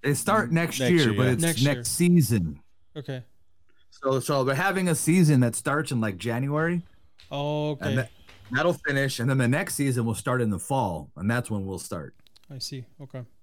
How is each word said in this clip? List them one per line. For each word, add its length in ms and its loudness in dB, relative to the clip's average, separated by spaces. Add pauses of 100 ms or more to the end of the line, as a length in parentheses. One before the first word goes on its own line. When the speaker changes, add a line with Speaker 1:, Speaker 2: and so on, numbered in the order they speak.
Speaker 1:
They 120 2
start 380 0
next 260 0
Speaker 2:
Next 140 2
Speaker 1:
year, 80 6 (100)
Speaker 2:
year, 40 0
Speaker 1:
but 100 2
Speaker 2:
yeah. 80 4
Speaker 1:
it's 100 0
Speaker 3:
Next 200 0
Speaker 1:
next 140 2
Speaker 3:
year. 80 -10 (260)
Speaker 1:
season. 500 2 (360)
Speaker 3:
Okay. 280 -10 (640)
Speaker 1:
So, 300 0
so 240 0
they're 100 0
having 340 0
a 60 2
season 460 4
that 160 2
starts 360 -2
in, 80 0
like, 180 -2
January. 640 -2 (480)
Speaker 3:
Oh, 400 -4
okay. 180 -6
Speaker 1:
And 100 0
that, 120 -4 (420)
that'll 220 2
finish, 440 -2
and 120 0
then 80 2
the 100 4
next 260 0
season 300 0
will 100 -2
start 280 -2
in 80 0
the 80 -2
fall, 580 -4
and 140 -2
that's 200 -2
when 160 -4
we'll 120 -8
start. 360 -10 (360)
Speaker 3:
I 80 -14
see. 260 -10 (160)
Okay. 220 -14 (200)